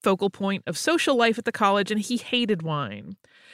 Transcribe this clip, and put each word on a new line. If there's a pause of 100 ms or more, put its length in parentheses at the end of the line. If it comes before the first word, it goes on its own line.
focal
point
of
social
life
at
the
college,
and
he
hated
wine. (360)